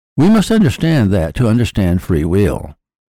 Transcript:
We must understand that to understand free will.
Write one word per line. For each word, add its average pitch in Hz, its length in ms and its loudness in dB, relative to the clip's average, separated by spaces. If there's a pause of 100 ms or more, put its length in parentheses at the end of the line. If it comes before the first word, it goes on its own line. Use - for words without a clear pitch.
(160)
We 160 140 2
must 220 220 2
understand 156 600 0
that 80 240 -2
to 123 120 0
understand 101 560 0
free 80 200 -2
will. 82 540 -2 (340)